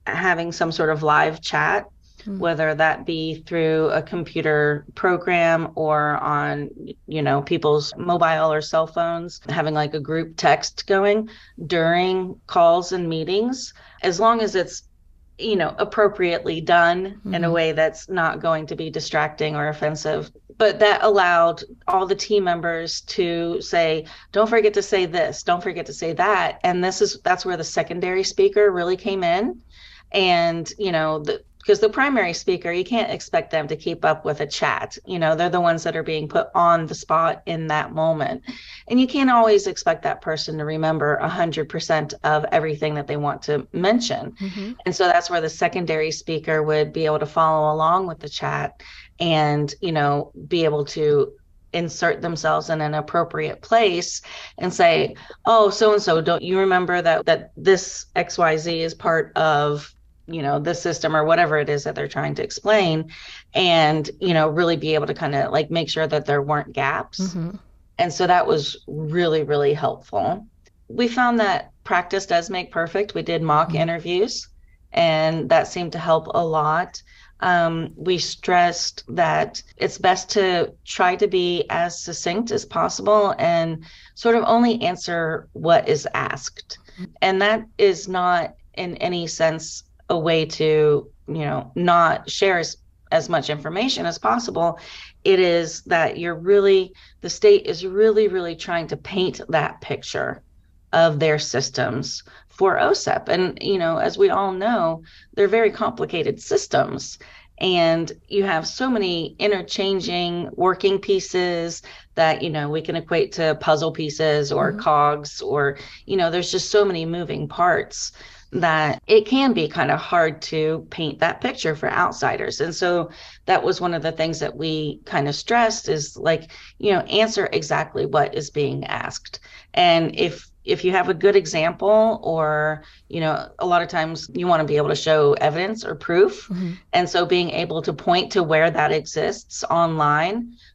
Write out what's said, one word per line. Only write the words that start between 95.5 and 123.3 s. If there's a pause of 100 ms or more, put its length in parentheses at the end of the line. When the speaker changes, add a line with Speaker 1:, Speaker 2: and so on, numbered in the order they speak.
Speaker 1:
that
you're
really, (260)
the
state
is
really,
really
trying
to
paint
that
picture (520)
of
their
systems (260)
for
osep.
And,
you
know,
as
we
all
know, (320)
they're
very
complicated
systems. (400)
And (160)
you
have
so
many
interchanging
working
pieces (320)
that,
you
know,
we
can
equate
to
puzzle
pieces
or
Speaker 2:
Mm-hmm.
Speaker 1:
cogs
or, (260)
you
know,
there's
just
so
many
moving
parts, (420)
that
it
can
be
kind
of
hard
to
paint
that
picture
for
outsiders.
And
so (360)